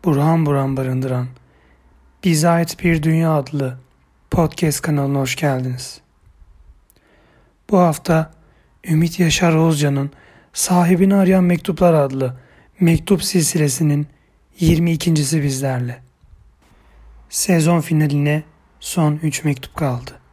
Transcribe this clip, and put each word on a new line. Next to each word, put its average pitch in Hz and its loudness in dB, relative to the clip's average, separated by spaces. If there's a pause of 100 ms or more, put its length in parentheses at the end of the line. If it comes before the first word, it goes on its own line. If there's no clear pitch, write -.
buram 160 2
buram 135 0
barındıran 127 -4 (960)
Bize 165 2
Ait 170 -2
Bir 165 0
Dünya 160 2
adlı 135 -4 (520)
podcast 160 0
kanalına 139 -2
hoş 131 -4
geldiniz. 127 -4 (1700)
Bu 196 4
hafta 160 0 (540)
Ümit 165 0
Yaşar 165 2
Oğuzcan'ın 147 0 (420)
Sahibini 180 2
Arayan 190 4
Mektuplar 175 2
adlı 135 0 (420)
mektup 165 2
silsilesinin 147 0 (520)
yirmi 165 2
ikincisi 156 0
bizlerle. 131 -4 (1300)
Sezon 170 0
finaline 151 0 (360)
son 151 -2
üç 151 -6
mektup 143 -4
kaldı. 123 -6 (140)